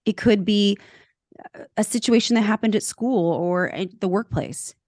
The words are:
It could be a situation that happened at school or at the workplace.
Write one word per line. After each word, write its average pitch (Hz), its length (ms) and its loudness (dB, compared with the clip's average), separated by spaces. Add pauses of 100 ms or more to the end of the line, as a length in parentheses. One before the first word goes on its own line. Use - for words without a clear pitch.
It 220 120 0
could 214 260 4
be 202 340 2 (1000)
a 214 60 2
situation 233 520 2
that 226 60 4
happened 214 340 0
at 214 80 0
school 226 500 0
or 175 360 0
at 185 320 -8
the 190 80 0
workplace. - 640 -4 (120)